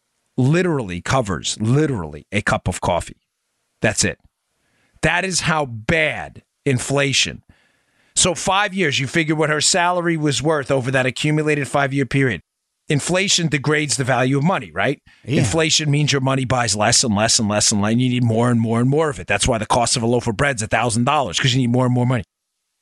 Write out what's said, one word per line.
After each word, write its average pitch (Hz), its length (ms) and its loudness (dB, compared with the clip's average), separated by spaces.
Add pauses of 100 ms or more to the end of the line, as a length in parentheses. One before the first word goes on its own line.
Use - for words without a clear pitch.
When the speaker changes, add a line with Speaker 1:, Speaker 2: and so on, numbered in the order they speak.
(360)
Speaker 1:
literally 131 680 0
covers, 98 580 -2
literally, 107 720 0
a 101 80 -2
cup - 280 -2
of 90 120 -4
coffee. - 360 -2 (680)
That's 107 220 0
it. 90 140 -4 (840)
That 175 220 0
is 185 160 -4
how 156 260 0
bad 117 760 -4 (220)
inflation. 139 760 0 (720)
So 180 200 2
five 196 380 0
years, 151 280 0
you 135 60 -2
figure 156 280 0
what 151 160 0
her 151 100 0
salary 175 560 2
was 147 260 -2
worth 147 280 0
over 135 220 0
that 131 120 2
accumulated 151 640 0
five-year 139 380 0
period. 131 360 0 (460)
Inflation 175 600 0
degrades 147 480 0
the 139 80 -4
value 131 340 2
of 139 60 2
money, 151 260 0
right? 101 320 -2 (220)
Speaker 2:
Yeah. 143 160 0
Speaker 1:
Inflation 156 500 2
means 147 220 2
your 139 100 0
money 131 220 0
buys 120 300 0
less 107 300 2
and 113 100 0
less 107 240 2
and 110 100 0
less 104 220 0
and 104 120 0
less, 104 100 0
and 120 80 2
you 127 80 2
need 123 160 0
more 117 260 2
and 117 100 2
more 117 200 0
and 127 80 2
more 151 220 2
of - 100 -10
it. 87 60 -14
That's 101 200 -2
why 123 120 0
the 107 80 -4
cost 117 300 2
of 120 60 -2
a 113 40 0
loaf 120 200 0
of 113 100 -2
bread's 139 260 -2
a 107 40 -4
thousand 117 380 0
dollars, 135 340 0
'cause 127 160 0
you 131 60 2
need 120 100 0
more 123 140 2
and 123 100 2
more 123 120 2
money. 123 180 0 (580)